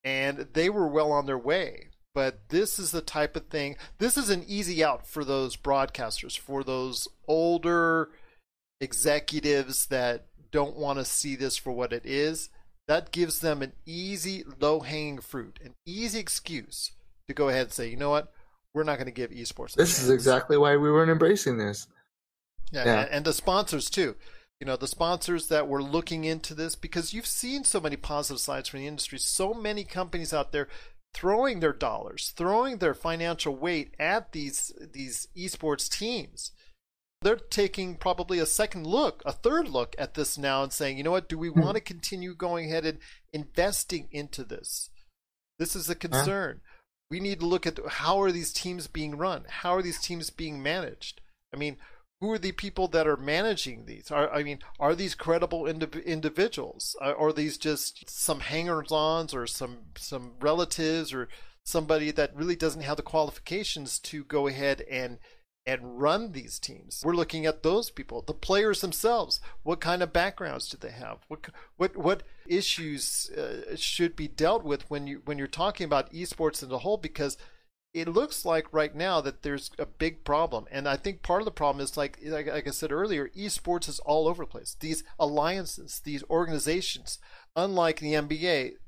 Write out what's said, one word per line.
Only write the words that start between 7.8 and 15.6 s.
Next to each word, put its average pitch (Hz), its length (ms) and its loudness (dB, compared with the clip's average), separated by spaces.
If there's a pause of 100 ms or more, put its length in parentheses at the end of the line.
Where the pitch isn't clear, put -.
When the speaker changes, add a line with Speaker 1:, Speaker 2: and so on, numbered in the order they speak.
Speaker 1:
executives 143 1080 2
that 123 400 0 (220)
don't 143 280 0
wanna 143 260 0
see 139 320 -2
this 127 220 -2
for 131 160 -4
what 120 180 -2
it 120 140 -4
is. 151 440 0 (380)
That 165 240 2
gives 170 280 0
them 151 220 2
an 135 120 -6 (120)
easy, 180 600 -6 (160)
low-hanging 147 580 2
fruit, 113 420 -10